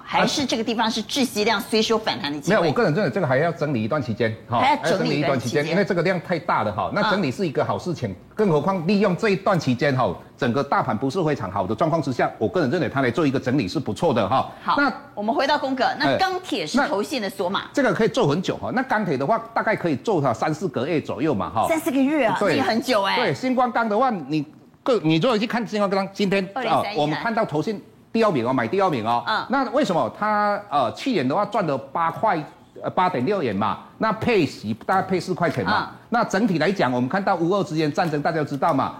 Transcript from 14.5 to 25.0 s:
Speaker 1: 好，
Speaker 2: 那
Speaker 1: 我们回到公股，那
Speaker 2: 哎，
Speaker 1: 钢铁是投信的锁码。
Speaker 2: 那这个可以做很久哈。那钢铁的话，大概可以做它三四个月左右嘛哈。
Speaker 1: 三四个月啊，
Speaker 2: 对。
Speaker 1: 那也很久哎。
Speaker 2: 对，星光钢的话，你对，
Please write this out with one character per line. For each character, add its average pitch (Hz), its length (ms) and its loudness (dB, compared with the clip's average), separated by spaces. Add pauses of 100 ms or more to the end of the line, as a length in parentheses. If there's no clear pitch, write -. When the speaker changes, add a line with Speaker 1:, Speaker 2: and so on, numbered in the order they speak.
Speaker 1:
好， 180 140 0
Speaker 2:
那 277 140 2 (220)
Speaker 1:
我 - 80 -8
们 214 140 -2
回 277 100 0
到 294 140 2
公 269 160 -2
股， 254 80 0 (160)
那 294 80 0
Speaker 2:
哎， 127 100 2
Speaker 1:
钢 381 220 0
铁 233 260 -4
是 233 220 0
投 294 160 0
信 294 180 -6
的 - 80 -4
锁 185 180 -2
码。 185 180 -2
Speaker 2:
那 - 60 -16
这 285 120 2
个 220 100 4
可 214 100 0
以 226 40 4
做 208 200 2
很 151 140 2
久 - 160 -2
哈。 101 160 -6
那 233 80 0
钢 220 240 0
铁 165 100 0
的 127 80 -2
话， 208 140 2 (160)
大 233 80 0
概 214 140 0
可 - 120 -2
以 156 100 0
做 196 220 0
它 135 140 2
三 156 180 -2
四 165 180 -4
个 131 180 -4
月 165 120 0
左 104 220 -6
右 147 140 0
嘛 87 160 -2
哈。 104 160 0
Speaker 1:
三 320 120 0
四 320 120 -4
个 269 100 2
月 277 240 2
啊， 202 140 2
Speaker 2:
对。 190 160 2
Speaker 1:
那 - 0 -
也 - 80 2
很 233 180 0
久 220 220 2
哎。 190 120 0
Speaker 2:
对， 196 160 0
星 254 220 -2
光 247 180 2
钢 233 160 0
的 202 80 0
话， 254 140 2
你 151 340 -2 (460)
对， 226 140 4